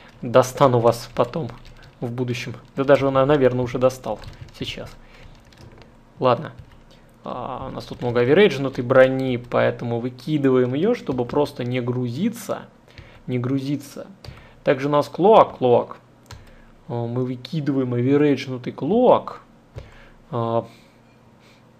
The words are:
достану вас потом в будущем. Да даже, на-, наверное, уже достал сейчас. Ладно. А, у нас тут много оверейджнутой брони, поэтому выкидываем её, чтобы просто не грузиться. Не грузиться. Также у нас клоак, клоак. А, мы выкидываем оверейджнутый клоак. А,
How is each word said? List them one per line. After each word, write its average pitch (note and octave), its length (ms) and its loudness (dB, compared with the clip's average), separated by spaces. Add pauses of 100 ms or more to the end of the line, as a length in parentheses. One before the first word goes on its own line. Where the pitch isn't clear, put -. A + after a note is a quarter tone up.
(220)
достану B2+ 580 4
вас A#2 360 2
потом C3 340 -4 (520)
в A#2+ 100 -6
будущем. B2 440 -8 (200)
Да C3+ 80 -4
даже, C3+ 260 4
на-, C3+ 160 2
наверное, B2+ 380 2
уже B2 160 -6
достал B2 400 -2 (380)
сейчас. - 340 -12 (1300)
Ладно. B2 340 0 (720)
А, C3 460 -10
у - 20 -12
нас C3 140 -12
тут - 160 -14
много A#2+ 200 0
оверейджнутой C3+ 640 2
брони, C3 540 4
поэтому A#2+ 600 -2
выкидываем B2+ 760 0
её, G3 180 0
чтобы C3 320 -4
просто C#3+ 380 -2
не B2 180 -4
грузиться. B2 880 -6 (600)
Не B2+ 120 -4
грузиться. C3+ 680 -6 (560)
Также C#3 240 0
у D3 40 -2
нас D3 180 0
клоак, F#3 480 4
клоак. A#2+ 400 2 (920)
А, A#2+ 180 -6
мы B2 200 -4
выкидываем C3 680 -4
оверейджнутый C3 800 0
клоак. E3 680 2 (880)
А, A#2 360 -2 (1120)